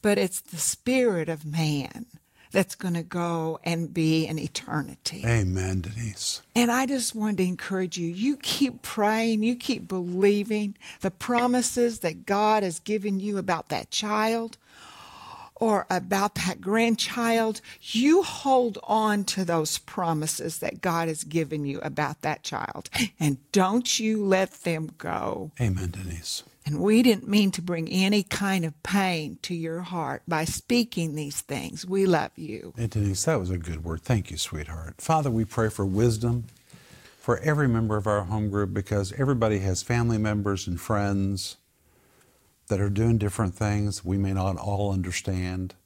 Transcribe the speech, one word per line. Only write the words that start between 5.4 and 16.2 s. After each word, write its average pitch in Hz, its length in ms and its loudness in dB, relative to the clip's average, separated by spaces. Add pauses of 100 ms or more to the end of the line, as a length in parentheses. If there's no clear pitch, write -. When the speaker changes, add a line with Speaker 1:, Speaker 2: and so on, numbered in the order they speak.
Speaker 2:
Denise. 107 600 -6 (140)
Speaker 1:
And 240 160 4
I 254 140 0
just 262 280 -2
wanted 214 240 -2
to 190 60 2
encourage 185 540 -4
you. 170 100 -4
You 208 300 0
keep - 440 -2
praying. 220 600 2
You 240 140 2
keep - 320 -4
believing 202 880 2 (240)
the 190 100 0
promises 240 880 2
that 170 260 -4
God 214 380 4
has 175 160 -2
given 202 400 -2
you 202 180 -2
about 185 320 -2
that - 220 -4
child 220 680 0 (1000)
or 220 340 4
about 196 460 0